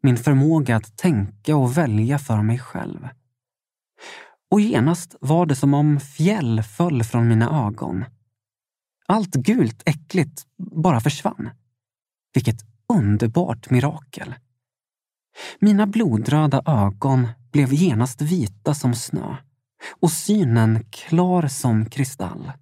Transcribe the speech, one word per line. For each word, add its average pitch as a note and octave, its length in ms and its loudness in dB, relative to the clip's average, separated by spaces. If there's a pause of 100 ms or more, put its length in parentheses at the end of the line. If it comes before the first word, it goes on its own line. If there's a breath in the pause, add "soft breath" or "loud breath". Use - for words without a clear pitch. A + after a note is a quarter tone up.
min B2 140 4
förmåga C#3 600 2
att - 200 -6
tänka D3 600 -2
och C3 220 0
välja B2 400 0
för A2 240 -2
mig A2+ 160 0
själv. - 500 -12 (1400 loud breath)
Och G#3 100 4
genast E3+ 600 0
var D#3+ 260 2
det C#3 100 0
som C#3 180 2
om D3 260 2
fjäll D3 640 -2
föll D3 420 -2
från A#2 240 0
mina A#2 380 2
ögon. - 380 -6 (1000)
Allt G3+ 280 0
gult, C#3+ 520 0
äckligt - 600 -4 (120)
bara D#3+ 420 0
försvann. - 500 -4 (840)
Vilket A#2+ 220 0 (360)
underbart A#2 800 0
mirakel. C3+ 640 -2 (1200 loud breath)
Mina G#3 280 4
blodröda D3+ 800 2
ögon B2 600 2 (240)
blev C3+ 200 2
genast C3 480 0
vita D3 540 -2
som A#2+ 200 0
snö - 420 -8 (640 loud breath)
och E3+ 100 2
synen A2+ 800 2
klar F3+ 560 0
som A2 400 0
kristall. - 760 -8